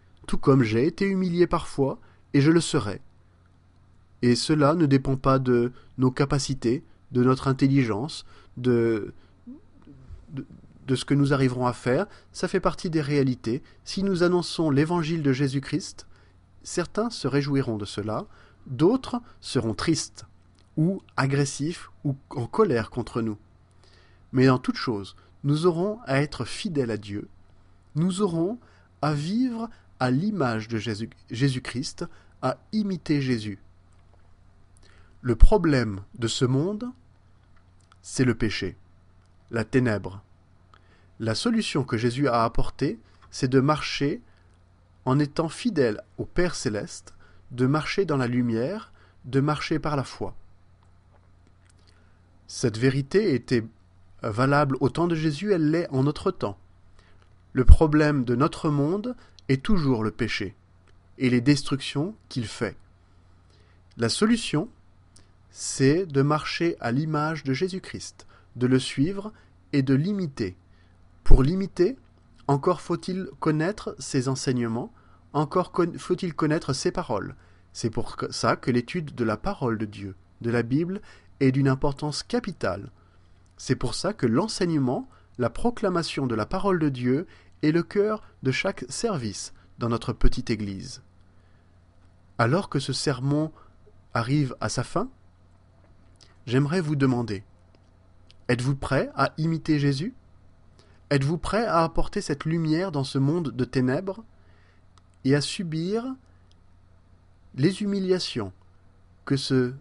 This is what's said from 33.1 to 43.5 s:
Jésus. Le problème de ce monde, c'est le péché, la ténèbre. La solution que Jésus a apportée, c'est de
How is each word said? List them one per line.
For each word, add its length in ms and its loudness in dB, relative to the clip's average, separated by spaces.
Jésus. 380 -4
Le 140 0
problème 680 8
de 120 -4
ce 160 0
monde, 460 0
c'est 220 -2
le 120 2
péché, 400 -4
la 140 -4
ténèbre. 580 -2
La 160 -2
solution 480 0
que 140 -2
Jésus 320 0
a 160 2
apportée, 560 0
c'est 160 -2
de 100 4